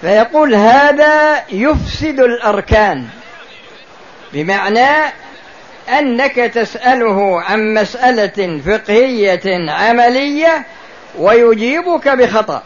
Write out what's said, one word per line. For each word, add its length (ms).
فيقول: 540
"هذا 920
يفسد 720
الأركان"، 840
بمعنى 800
أنك 360
تسأله 1080
عن 320
مسألة 920
فقهية 1040
عملية 960
ويجيبك 920
بخطأ 580